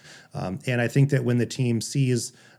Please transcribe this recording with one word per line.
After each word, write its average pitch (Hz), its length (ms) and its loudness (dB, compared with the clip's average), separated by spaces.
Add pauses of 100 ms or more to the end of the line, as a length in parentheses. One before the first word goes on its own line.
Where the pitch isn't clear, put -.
(340)
Um, 92 320 -6
and 123 140 0
I 120 80 2
think 139 220 4
that 131 120 0
when 123 160 2
the 113 80 2
team 117 340 0
sees 123 520 -2 (260)